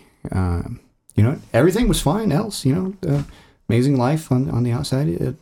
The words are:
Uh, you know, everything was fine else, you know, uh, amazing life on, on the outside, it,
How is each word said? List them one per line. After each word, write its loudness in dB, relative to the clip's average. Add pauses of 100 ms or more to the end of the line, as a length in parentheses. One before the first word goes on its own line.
(300)
Uh, -2 (520)
you 4
know, 0 (160)
everything 4
was 0
fine 0
else, -2
you 2
know, -4 (140)
uh, 0 (460)
amazing 2
life 0
on, 0
on 0
the 0
outside, -2
it, -4